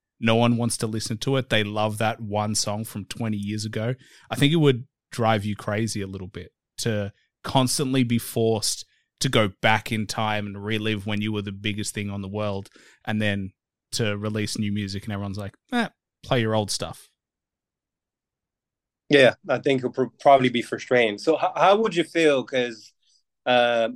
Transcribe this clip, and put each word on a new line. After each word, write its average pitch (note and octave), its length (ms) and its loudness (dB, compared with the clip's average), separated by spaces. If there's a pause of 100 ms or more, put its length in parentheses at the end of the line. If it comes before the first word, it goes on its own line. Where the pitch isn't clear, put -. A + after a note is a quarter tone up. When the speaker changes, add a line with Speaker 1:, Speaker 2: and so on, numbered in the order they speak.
(200)
Speaker 1:
no A2+ 160 4
one A#2 220 4
wants A#2 200 -2
to A2+ 100 -2
listen G#2+ 320 -4
to C3+ 180 0
it. B2+ 120 -4
They G#2+ 140 2
love G#2+ 340 -2
that A2 240 -2
one G#2 340 -2
song G#2+ 300 -4
from G2 200 -10
twenty A2 320 -6
years G#2 280 -6
ago. A2 300 -4 (340)
I A2 60 -4
think C#3 180 4
it E3+ 40 4
would C3+ 300 4 (240)
drive A2 340 2
you G#2 100 -2
crazy G#2+ 460 -4
a F#2+ 60 -6
little F#2+ 200 -10
bit, - 240 -14 (280)
to G#2 320 -2 (320)
constantly C3 600 0
be A#2 140 0
forced - 680 -2 (340)
to C#3+ 100 -2
go A2 200 2 (120)
back A2 300 2
in G#2+ 140 -2
time G#2+ 400 -4
and G2+ 180 -10
relive G#2+ 440 -4
when G#2 140 -2
you G#2+ 120 -2
were G#2 80 -4
the G2+ 100 -8
biggest G2+ 420 -6
thing G2+ 160 -6
on G2+ 120 -8
the G2 60 -8
world, G2+ 420 -6 (360)
and G#2+ 160 0
then G2 300 0 (400)
to G#2 260 -2
release G#2+ 420 -4
new G#2 120 -2
music G2+ 340 -6
and G#2+ 80 -6
everyone's G2+ 240 -6
like, G2+ 180 -12 (160)
"Eh, A#3 180 -2 (340)
play C3 180 0
your A2 140 0
old G#2+ 140 0
stuff"? - 400 -8 (2000)
Speaker 2:
Yeah, C#3 260 8 (140)
I B2+ 100 2
think C3+ 200 2
it'll B2 120 -4
pr-, B2 280 -2
probably C3+ 300 6
be A#2 120 0
frustrating. A2+ 560 0
So D#3 200 2
h-, F3+ 180 -2
how F#3+ 220 6
would A3 180 0
you E3+ 80 0
feel? D3+ 400 2
'Cause, A#2+ 480 -4 (540)
uh, A#2+ 500 2